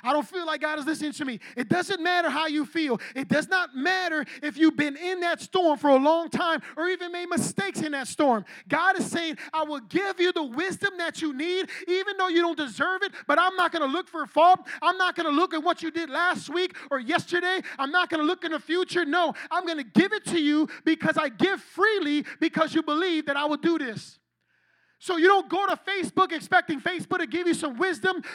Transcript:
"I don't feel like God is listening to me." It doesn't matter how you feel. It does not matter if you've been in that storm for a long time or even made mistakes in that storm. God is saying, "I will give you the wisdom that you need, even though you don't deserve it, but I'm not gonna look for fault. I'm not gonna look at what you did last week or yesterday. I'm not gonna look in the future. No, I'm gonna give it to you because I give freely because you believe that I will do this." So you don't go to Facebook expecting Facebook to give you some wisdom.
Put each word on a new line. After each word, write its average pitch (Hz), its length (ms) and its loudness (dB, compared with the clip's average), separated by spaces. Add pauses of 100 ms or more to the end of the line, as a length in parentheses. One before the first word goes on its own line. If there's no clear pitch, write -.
"I 247 80 0
don't 294 160 0
feel 359 180 -8
like 311 140 -2
God 302 180 -2
is 285 80 -8
listening 302 280 -4
to 294 100 -8
me." 254 160 -6 (160)
It 240 140 -4
doesn't 359 320 0
matter 349 280 2
how 302 180 -2
you 302 180 -2
feel. 294 340 -2 (160)
It 247 140 -6
does 294 180 2
not 349 260 0
matter 330 520 -2 (180)
if 285 140 -6
you've 311 180 6
been 285 220 -2
in 359 240 -4
that 349 180 -2
storm 339 380 2
for 285 140 4
a 269 40 10
long 311 340 4
time 330 320 -2 (140)
or 330 140 -2
even 349 240 -4
made 349 160 -8
mistakes 359 500 -2
in 311 140 -4
that 269 160 -6
storm. 240 340 2 (240)
God 359 320 2
is - 100 -4
saying, 330 280 -4 (160)
"I 320 100 0
will 302 160 -4
give 359 400 -4
you 359 140 2
the 330 100 -2
wisdom 349 540 -4
that 339 240 -6
you 311 100 -2
need, 339 380 -4 (180)
even 381 300 -2
though 370 100 2
you 339 140 4
don't 339 160 0
deserve 311 460 -2
it, 392 100 -4 (140)
but 294 120 4
I'm 370 160 4
not 359 160 2
gonna 320 140 -2
look 285 240 -4
for 311 160 -6
fault. 349 420 6 (140)
I'm 349 160 2
not 370 180 2
gonna 339 140 -2
look 339 240 2
at 311 100 -4
what 330 180 0
you 330 80 -6
did 320 200 -6
last 294 400 -2
week 359 260 -2 (140)
or 269 100 -2
yesterday. 349 640 0 (180)
I'm 269 120 -2
not 359 180 2
gonna 320 140 0
look 359 200 -2
in 339 80 -4
the 311 80 -4
future. 349 460 -2
No, 311 280 0 (180)
I'm 349 140 -2
gonna 311 200 -6
give 349 260 4
it 427 140 -4
to 320 120 -2
you 302 300 2 (160)
because 311 340 2
I 311 120 0
give 262 340 0
freely 339 640 0 (160)
because 320 340 0
you 320 80 2
believe 311 440 0
that 277 100 -2
I 285 80 0
will 302 100 0
do 330 220 0
this." 254 420 -8 (840)
So 359 160 -2
you 320 80 4
don't 381 240 6
go 381 160 0
to 370 100 0
Facebook 370 560 0
expecting 330 480 0
Facebook 359 380 -4
to 349 80 0
give 330 220 -2
you 330 80 2
some 294 200 -6
wisdom. 370 460 0 (140)